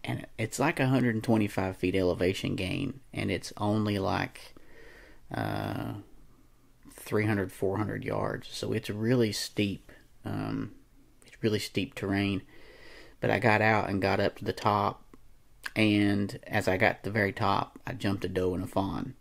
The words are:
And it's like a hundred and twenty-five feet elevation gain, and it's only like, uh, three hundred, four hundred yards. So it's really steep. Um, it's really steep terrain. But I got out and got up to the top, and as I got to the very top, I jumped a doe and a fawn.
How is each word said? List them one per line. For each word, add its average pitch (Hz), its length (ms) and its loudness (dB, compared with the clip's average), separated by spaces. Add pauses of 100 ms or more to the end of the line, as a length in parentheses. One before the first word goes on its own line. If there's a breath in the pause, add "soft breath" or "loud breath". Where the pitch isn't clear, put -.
And 123 200 -6 (100)
it's 113 220 -4
like - 220 0
a 131 80 4
hundred 127 260 4
and 110 100 -2
twenty-five 101 540 2
feet 92 160 0
elevation 92 640 2
gain, 92 440 -4 (140)
and 98 160 -4
it's - 260 -4
only 104 420 0
like, 95 560 -4 (800 loud breath)
uh, 52 600 -4 (960)
three - 320 -2
hundred, 101 260 0
four 98 280 -2
hundred - 260 -4
yards. - 480 -4
So - 220 -4
it's 110 160 -4
really 110 420 2
steep. - 580 -4 (320)
Um, 104 500 -4 (540)
it's - 160 -12
really 107 160 2
steep - 360 -4
terrain. 98 480 0 (760 loud breath)
But 113 120 0
I 107 80 4
got 107 240 6
out 110 260 4
and 98 140 0
got 98 180 2
up - 160 2
to - 80 -10
the 104 80 -2
top, 104 520 2 (720)
and 104 720 4
as 98 220 0
I 95 80 4
got 98 260 2
to - 20 -14
the 101 60 -2
very 101 220 2
top, - 540 0
I - 80 -6
jumped 98 320 -2
a - 20 -4
doe 92 240 0
and 90 100 -2
a 95 40 -6
fawn. 98 540 -4